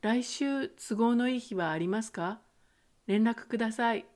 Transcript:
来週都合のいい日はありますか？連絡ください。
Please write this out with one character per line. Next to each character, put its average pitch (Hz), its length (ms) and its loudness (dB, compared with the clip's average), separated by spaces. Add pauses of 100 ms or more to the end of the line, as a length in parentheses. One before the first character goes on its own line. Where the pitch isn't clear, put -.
来 240 240 2
週 277 460 -2
都 - 260 -6
合 233 180 4
の 240 140 2
い 254 80 0
い 240 40 -4
日 226 140 -12
は 170 160 0
あ 160 80 -2
り 170 80 -2
ま 208 160 -2
す 220 80 -8
か？ 185 300 -4 (680)
連 208 160 4
絡 226 240 2
く 233 100 -4
だ 226 140 0
さ 233 240 0
い。 - 100 -4 (120)